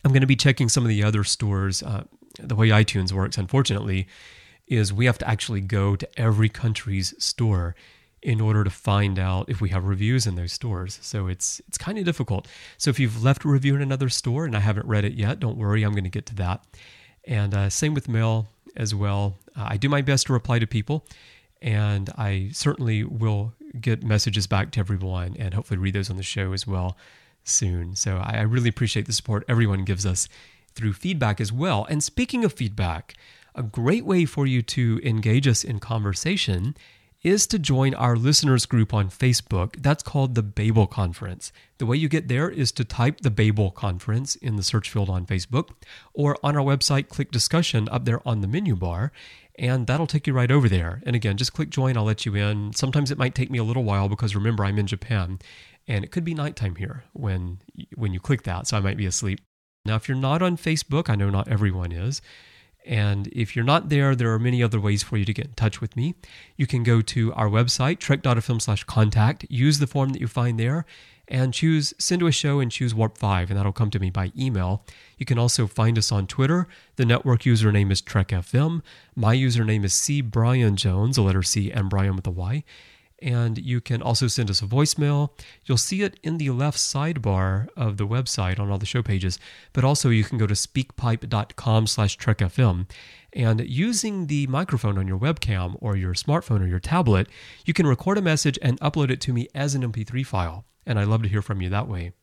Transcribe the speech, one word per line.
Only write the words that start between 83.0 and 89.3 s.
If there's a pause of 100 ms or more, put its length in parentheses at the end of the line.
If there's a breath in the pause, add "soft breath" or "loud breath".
And
you
can
also
send
us
a
voicemail. (340 loud breath)
You'll
see
it
in
the
left
sidebar
of
the
website
on
all
the
show
pages, (340 loud breath)